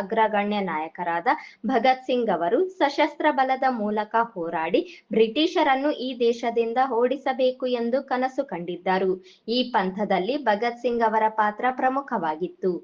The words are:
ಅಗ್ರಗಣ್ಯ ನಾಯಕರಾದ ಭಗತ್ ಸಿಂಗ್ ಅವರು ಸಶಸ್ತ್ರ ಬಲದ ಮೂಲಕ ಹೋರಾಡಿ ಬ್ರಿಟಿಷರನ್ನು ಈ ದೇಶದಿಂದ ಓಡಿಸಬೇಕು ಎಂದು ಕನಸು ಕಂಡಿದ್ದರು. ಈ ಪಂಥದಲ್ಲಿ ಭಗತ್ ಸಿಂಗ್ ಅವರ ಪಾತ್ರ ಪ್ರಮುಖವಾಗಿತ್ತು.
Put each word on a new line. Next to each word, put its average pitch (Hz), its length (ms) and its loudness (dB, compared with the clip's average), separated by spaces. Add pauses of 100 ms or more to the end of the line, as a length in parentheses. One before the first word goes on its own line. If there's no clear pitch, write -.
ಅಗ್ರಗಣ್ಯ 208 680 0
ನಾಯಕರಾದ 170 580 -4 (440)
ಭಗತ್ 262 360 2
ಸಿಂಗ್ 247 280 0
ಅವರು 175 260 2 (180)
ಸಶಸ್ತ್ರ 302 460 0 (140)
ಬಲದ 262 260 0 (160)
ಮೂಲಕ 214 340 -2 (200)
ಹೋರಾಡಿ 170 460 -2 (340)
ಬ್ರಿಟಿಷರನ್ನು 285 760 2 (160)
ಈ - 20 -4 (160)
ದೇಶದಿಂದ 233 520 0 (240)
ಓಡಿಸಬೇಕು 254 680 0 (140)
ಎಂದು 233 200 0 (120)
ಕನಸು 262 400 -2
ಕಂಡಿದ್ದರು. 185 580 -2 (460)
ಈ - 20 2 (160)
ಪಂಥದಲ್ಲಿ 190 640 0 (120)
ಭಗತ್ 233 360 0
ಸಿಂಗ್ 233 240 0
ಅವರ 220 180 2 (140)
ಪಾತ್ರ 208 240 0 (160)
ಪ್ರಮುಖವಾಗಿತ್ತು. 190 920 -2 (100)